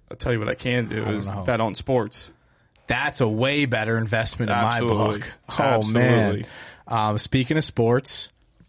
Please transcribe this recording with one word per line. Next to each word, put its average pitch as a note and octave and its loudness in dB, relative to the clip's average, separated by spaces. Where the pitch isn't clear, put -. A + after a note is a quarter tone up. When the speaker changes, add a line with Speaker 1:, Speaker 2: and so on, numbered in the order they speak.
Speaker 1:
I'll - -14
tell B2+ -2
you A#2 0
what G#2+ -2
I - -2
can B2 -2
do G#2+ -4
Speaker 2:
I G#2+ -2
don't G#2+ -2
Speaker 1:
is G2 -4
Speaker 2:
know. G2+ -6
Speaker 1:
bet A2+ 0
on A2 0
sports. - -2
Speaker 2:
That's C#3+ -2
a B2 4
way C3+ 2
better A2+ 0
investment A2+ -2
in A#2+ 2
Speaker 1:
Absolutely. A#2 2
Speaker 2:
my G#2+ 2
book. - -10
Oh, - 2
Speaker 1:
Absolutely. A2+ 4
Speaker 2:
man. G#2 -10
Um, G#2+ 0
speaking C3 0
of D#3 0
sports, - 0